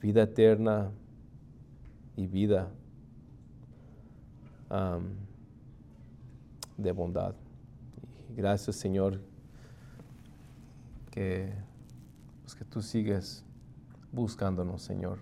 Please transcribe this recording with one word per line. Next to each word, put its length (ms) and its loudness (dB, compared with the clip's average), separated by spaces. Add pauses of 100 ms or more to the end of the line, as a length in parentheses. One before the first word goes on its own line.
vida 160 10
eterna 680 8 (1200)
y 120 0
vida, 440 4 (2000)
am, 460 0 (1600)
de 140 2
bondad. 420 0 (960)
Y 60 -10
gracias, 400 2
Señor, 440 2 (1900)
que, 420 0 (920)
pues, 100 -16
que 120 -14
tú 180 -4
sigues 600 0 (680)
buscándonos, 720 0
Señor. 380 -4